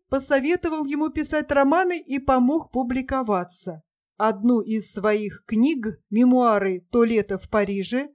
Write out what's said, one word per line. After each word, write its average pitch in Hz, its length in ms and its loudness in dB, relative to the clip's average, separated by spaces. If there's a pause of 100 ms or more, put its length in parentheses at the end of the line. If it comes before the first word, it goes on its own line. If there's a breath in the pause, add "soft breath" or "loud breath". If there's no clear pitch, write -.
посоветовал 302 760 0
ему 294 260 -2
писать 302 400 -4
романы 320 480 2
и 277 180 -6
помог 269 540 0
публиковаться. 233 1120 -4 (340)
Одну 220 440 2
из 214 300 -4
своих 208 540 -2
книг, 233 540 0 (100)
мемуары 214 800 2
"То 233 140 4
лето 214 340 0
в - 140 -18
Париже", 202 640 -2